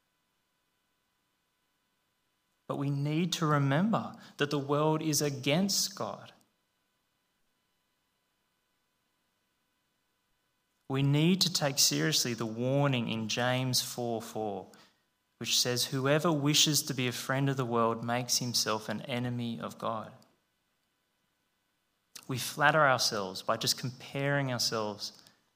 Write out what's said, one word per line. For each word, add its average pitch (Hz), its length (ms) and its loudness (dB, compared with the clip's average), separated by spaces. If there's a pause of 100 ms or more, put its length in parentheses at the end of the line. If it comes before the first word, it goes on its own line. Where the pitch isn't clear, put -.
(2750)
But 139 80 -4
we 139 160 -2
need 151 420 0
to 160 140 0
remember 143 680 2 (220)
that 147 140 0
the 151 80 0
world 151 420 2
is 151 180 0
against 147 760 0
God. - 360 -8 (4000)
We 135 120 2
need 156 400 6
to 160 100 0
take 139 280 0
seriously 143 560 2
the 117 100 -4
warning 123 640 0
in 113 200 -4
James 127 520 0
four 117 400 -4
four, 104 500 -8 (680)
which - 200 0
says, 123 260 0
"Whoever 147 460 2
wishes 147 520 2
to 143 100 -4
be 127 140 -2
a 120 40 -2
friend 135 380 0
of 131 80 -2
the 135 80 -2
world 117 380 0
makes 123 340 -2
himself 113 520 -2
an 104 120 -4
enemy 120 580 -4
of 104 200 -10
God." 110 340 -6 (2250)
We 131 100 -4
flatter 151 480 2
ourselves 107 560 0
by 113 140 -2
just 120 220 -2
comparing 139 760 -4
ourselves 110 600 -4 (420)